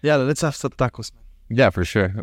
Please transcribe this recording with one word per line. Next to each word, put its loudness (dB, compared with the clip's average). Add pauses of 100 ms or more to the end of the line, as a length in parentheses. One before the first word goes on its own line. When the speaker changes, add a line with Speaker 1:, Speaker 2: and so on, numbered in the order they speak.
Speaker 1:
Yeah, 2
let's 0
have -2
some -6
tacos, -4
man. -20 (280)
Speaker 2:
Yeah, 4
for -2
sure. 0 (100)